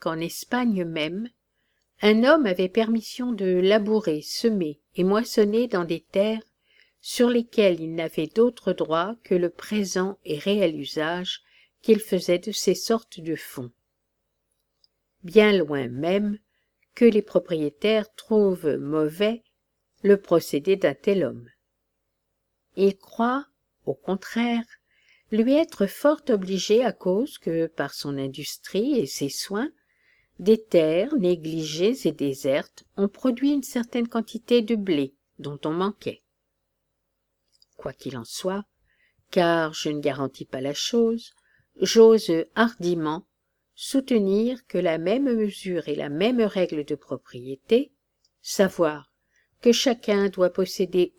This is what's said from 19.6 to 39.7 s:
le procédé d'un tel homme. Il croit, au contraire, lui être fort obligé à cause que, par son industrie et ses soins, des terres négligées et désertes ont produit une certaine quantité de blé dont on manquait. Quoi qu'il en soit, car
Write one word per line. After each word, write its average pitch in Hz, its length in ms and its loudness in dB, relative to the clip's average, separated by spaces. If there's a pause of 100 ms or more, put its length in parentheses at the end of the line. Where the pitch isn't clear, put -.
le 196 160 6
procédé 170 580 0
d'un 156 180 0
tel 196 300 0
homme. 120 240 -8 (1300)
Il 196 140 4
croit, 254 480 -4 (400)
au 143 80 -4
contraire, 233 720 -4 (680)
lui 226 220 2
être 302 340 0
fort 294 440 0
obligé 196 520 0
à 226 120 -2
cause 196 420 -4
que, 165 300 -2
par 143 260 -6
son 143 240 -8
industrie 156 840 -4
et 160 60 0
ses 139 240 -6
soins, 214 420 -6 (680)
des 208 180 4
terres 180 600 2
négligées 165 920 -2
et 156 40 0
désertes 139 720 -4 (120)
ont 202 120 0
produit 254 440 -2
une 285 100 0
certaine 240 460 -4
quantité 233 540 0
de 226 140 -2
blé 160 380 -2 (240)
dont 147 280 -10
on 156 60 -2
manquait. 180 500 -6 (1500)
Quoi 139 160 -10
qu'il 131 240 -12
en 117 80 -10
soit, 196 400 -6 (680)
car 165 440 2